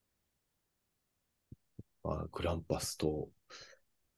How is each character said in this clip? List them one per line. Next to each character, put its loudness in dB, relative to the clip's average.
ま 2
あ、 0
グ -6
ラ 4
ン 0
パ 2
ス -4
と 2